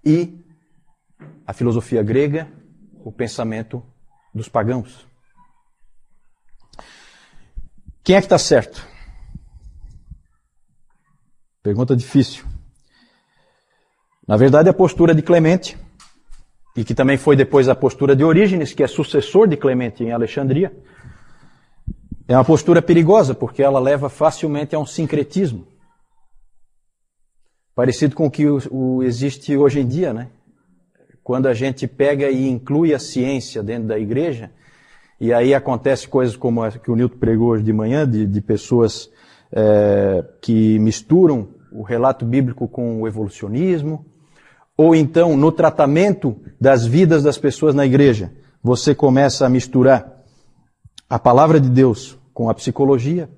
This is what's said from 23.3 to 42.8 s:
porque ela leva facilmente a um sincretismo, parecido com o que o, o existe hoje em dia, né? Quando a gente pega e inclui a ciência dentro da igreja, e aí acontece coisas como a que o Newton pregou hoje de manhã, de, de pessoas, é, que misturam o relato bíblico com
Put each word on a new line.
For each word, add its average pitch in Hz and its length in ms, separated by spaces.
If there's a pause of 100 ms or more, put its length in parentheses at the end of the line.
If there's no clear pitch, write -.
porque 127 300
ela 135 160
leva 135 300
facilmente 151 680
a 156 40
um 143 60
sincretismo, 147 800 (2000)
parecido 131 420
com 165 100
o 135 60
que 147 140
o, 143 140 (100)
o 127 340
existe 135 520
hoje 139 240
em 127 80
dia, 147 260
né? 120 160 (960)
Quando 131 240
a 127 60
gente 131 340
pega 143 420
e 131 200
inclui 143 440
a 131 60
ciência 127 640
dentro 113 240
da 107 100
igreja, 117 540 (680)
e 117 120
aí 123 200
acontece 131 540
coisas 127 280
como 117 260
a 110 100
que 120 200
o 113 40
Newton 123 220
pregou 113 320
hoje 110 140
de 110 80
manhã, 117 360
de, 107 180
de 104 160
pessoas, 113 680 (420)
é, 101 720 (180)
que 110 380
misturam 127 720 (220)
o 110 100
relato 120 440
bíblico 123 420
com 117 340